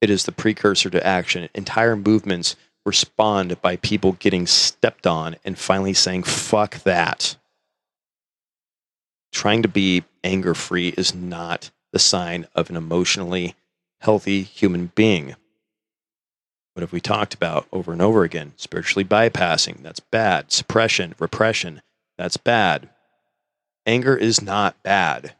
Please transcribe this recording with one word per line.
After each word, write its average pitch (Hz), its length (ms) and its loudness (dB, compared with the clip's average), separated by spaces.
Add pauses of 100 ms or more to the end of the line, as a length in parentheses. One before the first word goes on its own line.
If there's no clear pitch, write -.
It 107 80 4
is 98 160 2
the - 60 -4
precursor 101 580 0
to 87 160 0
action. 90 480 -2
Entire 113 420 0
movements 101 600 0 (300)
respond 98 760 0
by 90 140 0
people 95 380 0
getting 90 340 0
stepped - 580 0
on 82 380 -2
and 95 140 -10
finally 95 360 0
saying, 92 300 0
"Fuck - 600 -2
that." 87 520 0 (2000)
Trying 107 300 0
to 113 60 4
be 92 380 2 (180)
anger-free 90 640 -2
is 90 240 -2
not 87 560 -10 (220)
the - 80 0
sign 87 560 0
of 82 140 -2
an 87 60 -10
emotionally 87 800 -4 (460)
healthy 98 420 2
human 90 520 -2
being. 87 400 2 (1400)
What 87 80 -10
have 87 120 -6
we 87 80 -4
talked 107 320 -2
about 82 380 -2
over 90 200 -6
and 85 100 -6
over 104 220 6
again? 78 320 -4
Spiritually - 480 -4
bypassing, 92 800 2
that's 80 180 -16
bad. 98 520 0
Suppression, 107 640 0
repression, 87 640 -2 (360)
that's 87 200 -6
bad. 90 520 0 (1000)
Anger 123 280 2
is 113 260 2
not 101 420 -2
bad. 78 560 -2